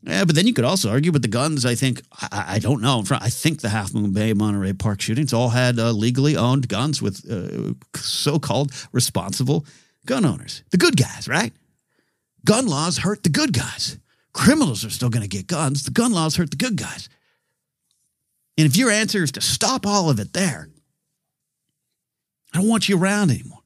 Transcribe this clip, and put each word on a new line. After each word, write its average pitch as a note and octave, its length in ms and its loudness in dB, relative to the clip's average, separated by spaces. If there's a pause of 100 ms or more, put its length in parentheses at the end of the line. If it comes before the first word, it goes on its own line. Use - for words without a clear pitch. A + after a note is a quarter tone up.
Yeah, F#2 220 0
but E3 80 4
then F3 140 4
you B3 80 2
could A#2 100 2
also E3 240 0
argue C#3+ 220 2
with C#3+ 100 2
the A#2+ 60 -2
guns. C3 360 -2
I B2 120 0
think, B2 260 -2 (100)
I, - 200 -10
I, F#2+ 240 -4
I A2 40 2
don't A#2+ 220 0
know. B2+ 160 2
In G#2 80 -2
front, - 160 -2
I A2+ 80 -2
think - 320 -2
the A2+ 80 -2
Half G2+ 240 -4
Moon G#2 200 0
Bay, G#2+ 200 0
Monterey G2+ 400 0
Park G#2 260 -4
shootings B2 320 -2
all A#2+ 180 2
had, B2 280 2
uh, A#2 140 2
legally B2 440 2
owned B2 320 2
guns B2+ 360 -4
with, G2+ 260 -6
uh, - 460 -6 (200)
so-called - 800 -2 (180)
responsible B2 720 -2 (440)
gun B3 180 0
owners. - 460 -4
The F#3 80 4
good A#3+ 180 4
guys, - 300 -2
right? C#3 260 -2 (880)
Gun A#3+ 220 4
laws D#3+ 320 0
hurt G3+ 240 -2
the - 80 2
good B3+ 240 2
guys. - 460 -4 (340)
Criminals F#3 500 4
are A2 60 -8
still A#2+ 220 -2
gonna G#2+ 160 -2
get F#2+ 180 -6
guns. C#3+ 380 -2
The C3 80 -6
gun A#3 220 2
laws D#3+ 220 0
hurt E3 140 0
the C3+ 80 -10
good A#3 200 -2
guys. - 300 -10 (1500)
And D#3 80 6
if C#3 100 4
your A#3+ 140 4
answer G#3 340 2
is C3+ 100 -2
to - 80 -8
stop - 440 0
all G3+ 240 2
of A#2+ 100 4
it G2+ 140 -8
there, A#2 340 -2 (1900)
I - 20 2
don't F#3+ 100 2
want A3 220 2
you G3+ 80 4
around G3 320 2
anymore. - 360 -4